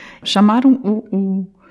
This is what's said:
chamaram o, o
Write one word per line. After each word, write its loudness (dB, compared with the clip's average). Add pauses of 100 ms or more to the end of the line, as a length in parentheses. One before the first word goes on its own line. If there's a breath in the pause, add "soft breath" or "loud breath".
(240 loud breath)
chamaram 2 (100)
o, -4
o -4 (180 soft breath)